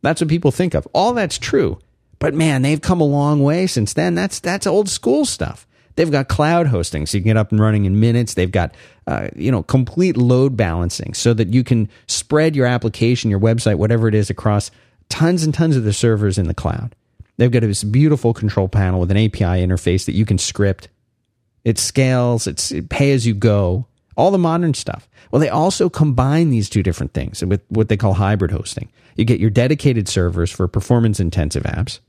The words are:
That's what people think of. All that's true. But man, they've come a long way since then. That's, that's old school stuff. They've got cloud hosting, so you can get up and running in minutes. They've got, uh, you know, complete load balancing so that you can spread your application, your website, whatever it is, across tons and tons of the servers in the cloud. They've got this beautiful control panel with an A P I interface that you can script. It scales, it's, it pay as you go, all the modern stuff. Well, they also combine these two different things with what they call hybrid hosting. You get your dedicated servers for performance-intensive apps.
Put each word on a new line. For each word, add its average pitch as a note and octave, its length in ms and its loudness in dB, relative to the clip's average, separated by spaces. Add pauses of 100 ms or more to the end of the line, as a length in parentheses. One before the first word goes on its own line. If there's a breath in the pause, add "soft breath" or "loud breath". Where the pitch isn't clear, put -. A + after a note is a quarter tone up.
That's - 180 0
what D#3+ 100 -2
people D#3+ 220 2
think F#3 220 -2
of. - 200 -2
All A3 200 2
that's G#3 240 -4
true. - 420 -2 (380)
But D3 160 -2
man, D3 300 2
they've D3 180 0
come F3+ 200 0
a D3+ 40 4
long C#3+ 380 2
way E3+ 240 2
since A2 260 -2
then. E3+ 220 -2
That's, F#3 240 -4
that's F#3 260 -4
old G3 240 0
school C4+ 360 0
stuff. - 420 -8 (280 soft breath)
They've D#3+ 160 0
got C3+ 160 0
cloud D#3+ 400 0
hosting, E2+ 380 -2
so G#2+ 120 -4
you G2 40 0
can G#2+ 80 0
get A2 80 4
up G#2+ 140 0
and G#2+ 100 2
running G#2+ 240 2
in G2 140 2
minutes. A#2 340 2
They've F#2 180 0
got, F2 220 -2 (340 loud breath)
uh, G1+ 280 -4
you G2+ 160 -2
know, G#2+ 120 0
complete E3+ 540 0
load B2+ 400 2
balancing F2 560 -2
so A#2 220 2
that G#2+ 180 -2
you B2+ 100 2
can A2+ 240 0 (200 soft breath)
spread D#3 480 0
your C3 100 2
application, A#2 640 0
your G2+ 100 2
website, A2+ 360 2
whatever A2 320 2
it G#2+ 80 2
is, G#2 160 0
across G#2 400 -2 (360 soft breath)
tons E3 360 0
and D#3 100 0
tons D#3+ 240 2
of A#2 60 -2
the G#2 100 0
servers G#2 460 2
in F2 80 0
the E2+ 80 -2
cloud. - 400 -6 (420)
They've A#2+ 140 4
got A#2 100 2
this G#2 220 -2
beautiful B2 500 2
control G2+ 360 -2
panel F#2 320 0
with F2 100 0
an G2 60 2
A A2 120 2
P - 140 -4
I F2+ 160 0
interface F#2 460 0
that - 100 -4
you G#2+ 100 2
can G#2 120 0
script. - 500 -2 (760)
It A2+ 120 0
scales, B2 680 0
it's, - 240 -6
it - 180 -6
pay C#3 220 2
as B2+ 160 0
you A2+ 60 2
go, G2+ 540 0 (280)
all E3+ 160 4
the G3 60 2
modern E3+ 360 0
stuff. - 340 -8 (240 soft breath)
Well, A3+ 100 2
they - 80 2
also E3 400 0
combine D3 600 2
these A2+ 200 0
two G2+ 140 0
different - 300 -4
things - 300 -6
with F#2 260 -2
what A2 200 0
they G#2+ 80 0
call G2 160 0
hybrid F#2+ 380 0
hosting. - 380 -8 (260 soft breath)
You - 100 0
get A2+ 140 2
your A2 100 2
dedicated B2 580 0
servers F2 440 0
for F#2 160 -2
performance-intensive F#2+ 960 0
apps. E2 460 -6